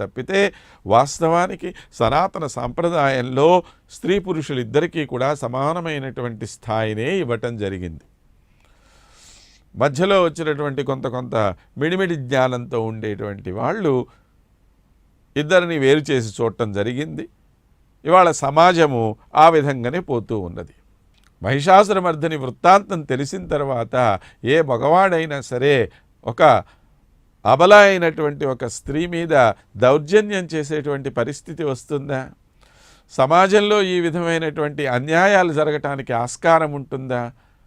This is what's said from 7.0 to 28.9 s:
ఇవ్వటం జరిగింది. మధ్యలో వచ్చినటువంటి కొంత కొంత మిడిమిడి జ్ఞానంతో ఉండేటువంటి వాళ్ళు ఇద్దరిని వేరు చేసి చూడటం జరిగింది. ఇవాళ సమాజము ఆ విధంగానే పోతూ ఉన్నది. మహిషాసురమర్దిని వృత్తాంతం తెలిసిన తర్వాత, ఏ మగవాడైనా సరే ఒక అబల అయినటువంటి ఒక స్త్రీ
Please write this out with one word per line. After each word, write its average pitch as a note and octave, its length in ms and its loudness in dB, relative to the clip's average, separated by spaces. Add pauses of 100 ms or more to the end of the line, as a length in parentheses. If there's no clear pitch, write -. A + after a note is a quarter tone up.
ఇవ్వటం A#2+ 300 -6 (100)
జరిగింది. F2+ 420 -8 (1700)
మధ్యలో D3+ 500 0
వచ్చినటువంటి D3 640 -6
కొంత C3 160 -6 (100)
కొంత B2 200 -8 (440)
మిడిమిడి E3+ 360 -2 (120)
జ్ఞానంతో B2+ 500 -2 (120)
ఉండేటువంటి G#2 680 -8
వాళ్ళు D#3 340 -2 (1500)
ఇద్దరిని E3+ 420 2
వేరు D3 260 4
చేసి A#2+ 280 -2
చూడటం A2+ 400 -4
జరిగింది. C3+ 480 -6 (840)
ఇవాళ F3+ 200 6 (140)
సమాజము D#3 580 4 (420)
ఆ - 20 10 (100)
విధంగానే C#3 460 -2 (100)
పోతూ A#2 240 -4 (120)
ఉన్నది. F2+ 280 -14 (680)
మహిషాసురమర్దిని E3+ 1000 2
వృత్తాంతం F3 580 2 (100)
తెలిసిన C#3+ 320 -6 (120)
తర్వాత, B2+ 400 -4 (580)
ఏ - 20 4 (160)
మగవాడైనా D#3+ 680 0 (120)
సరే C3+ 240 2 (560)
ఒక D3 100 -2 (1120)
అబల E3 200 6 (140)
అయినటువంటి D#3+ 640 -2
ఒక B2 120 -8 (100)
స్త్రీ C#3+ 260 -6 (140)